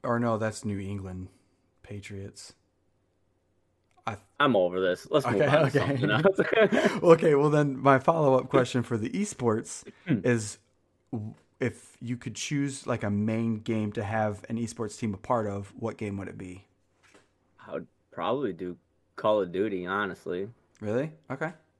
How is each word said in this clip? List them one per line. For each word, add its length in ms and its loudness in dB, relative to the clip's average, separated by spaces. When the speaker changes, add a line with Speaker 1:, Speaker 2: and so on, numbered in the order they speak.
Speaker 1:
or 160 0
no, 180 2
that's 280 -4
New 140 -2
England 500 -8
Patriots. 680 -14
I 120 -6
Speaker 2:
I'm 160 4
over 260 2
this. 280 0
Let's 180 2
move 140 0
Speaker 1:
Okay, 60 4
Speaker 2:
on 220 4
to 100 2
Speaker 1:
okay. 180 0
Speaker 2:
something 140 0
else. 880 2
<laughs> 0 -
Speaker 1:
<laughs> 40 -4
Okay, 320 8
well 140 4
then, 280 2
my 220 6
follow-up 500 4
question 340 2
for 140 -4
the 140 -2
esports 720 -2
Speaker 2:
Hmm. 160 2
Speaker 1:
is, 340 0
w-, 220 -8
if 420 -4
you 160 -4
could 180 -10
choose, 520 -4
like, 160 -2
a 60 -2
main 500 0
game 340 -2
to 100 -4
have 460 -2
an 80 -4
esports 400 -6
team 160 -4
a 40 -8
part 300 -2
of, 300 -8
what 200 -8
game 200 -6
would 100 -8
it 100 -14
be? 280 -14
Speaker 2:
I 60 -14
would 140 -8
probably 420 -2
do 240 -8
Call 260 2
of 100 -4
Duty, 340 -2
honestly. 640 -4
Speaker 1:
Really? 300 -4
Okay. 220 -6